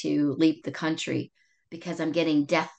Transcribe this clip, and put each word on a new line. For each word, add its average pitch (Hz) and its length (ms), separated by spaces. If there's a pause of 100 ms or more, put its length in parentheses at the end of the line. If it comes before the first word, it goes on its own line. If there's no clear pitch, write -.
to 147 360
leave 160 240
the 131 80
country 156 640 (380)
because 170 300
I'm 160 120
getting 156 320
death 156 340